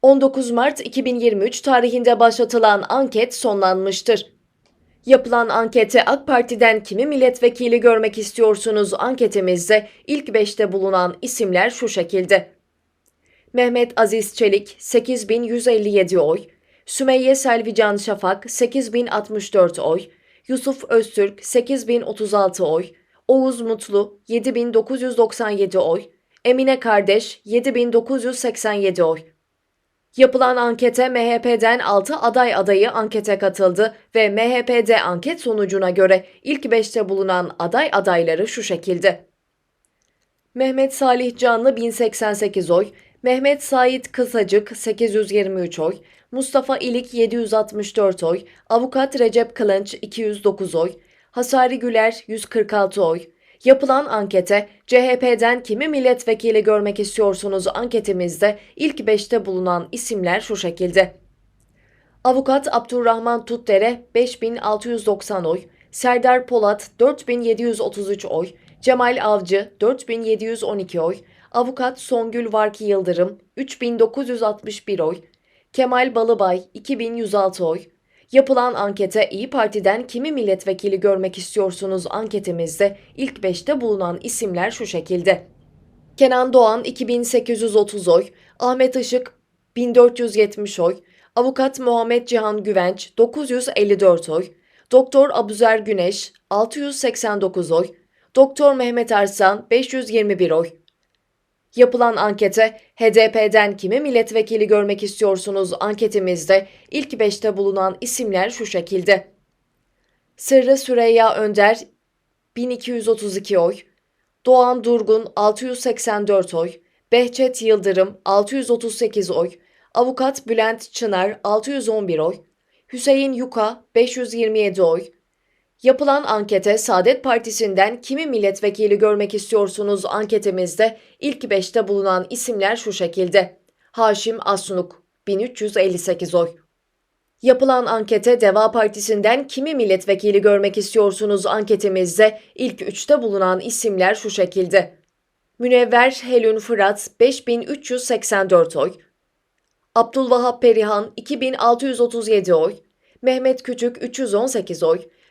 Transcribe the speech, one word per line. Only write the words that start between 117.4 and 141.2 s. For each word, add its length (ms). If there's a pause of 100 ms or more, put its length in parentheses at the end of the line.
Yıldırım 640
altı 320
yüz 140
otuz 240
sekiz 360
oy, 200 (440)
Avukat 540
Bülent 440
Çınar 520
altı 260
yüz 180
on 200
bir 100
oy, 180 (560)
Hüseyin 400
Yuka 520 (100)
beş 220
yüz 180
yirmi 240
yedi 240
oy. 220 (800)
Yapılan 400
ankete 560
"Saadet 460
Partisi'nden 760
kimi 260
milletvekili 720
görmek 360
istiyorsunuz?" 720
anketimizde 880 (240)
ilk 300
beşte 380
bulunan 420
isimler 460
şu 160
şekilde. 640 (360)
Haşim 480
Asnuk 640 (240)
bin 120
üç 240
yüz 140
elli 220
sekiz 360
oy. 140 (920)
Yapılan 440
ankete 540
"Deva 300
Partisi'nden 760
kimi 280
milletvekili 640
görmek 380
istiyorsunuz?" 680